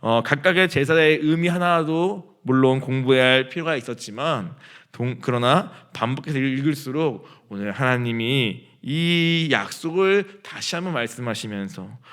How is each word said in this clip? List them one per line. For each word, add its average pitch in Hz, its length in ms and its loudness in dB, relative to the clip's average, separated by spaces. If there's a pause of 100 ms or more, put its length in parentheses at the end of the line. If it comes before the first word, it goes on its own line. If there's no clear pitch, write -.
어, 117 220 2
각각의 175 460 2
제사의 156 540 4
의미 165 240 2
하나도 175 960 0
물론 131 360 4
공부해야 131 440 2
할 131 260 4
필요가 160 260 -4
있었지만 117 800 -6 (360)
동-, 123 280 -6
그러나 123 520 2 (220)
반복해서 135 440 -4
읽-, 135 220 0
읽을수록 143 680 -4 (220)
오늘 101 220 -6
하나님이 120 960 -2 (160)
이 165 680 0
약속을 190 920 -2
다시 - 320 -8
한번 175 180 -4
말씀하시면서 107 960 -6 (240)